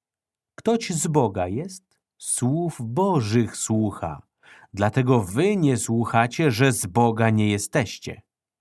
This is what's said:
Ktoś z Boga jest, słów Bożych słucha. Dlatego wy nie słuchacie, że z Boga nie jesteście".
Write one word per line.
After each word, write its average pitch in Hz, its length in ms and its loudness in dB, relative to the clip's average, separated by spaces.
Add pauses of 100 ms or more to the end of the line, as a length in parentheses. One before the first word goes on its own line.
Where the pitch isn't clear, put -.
(560)
Ktoś 233 340 -2
z 170 180 -2
Boga 110 400 0
jest, 139 520 -10 (180)
słów 156 680 -4
Bożych 120 760 0
słucha. 101 640 -2 (520)
Dlatego 117 500 2
wy 151 340 0
nie 143 200 2
słuchacie, 117 760 0
że 127 200 4
z 120 140 -2
Boga 113 440 2
nie 107 200 2
jesteście". - 720 -4 (400)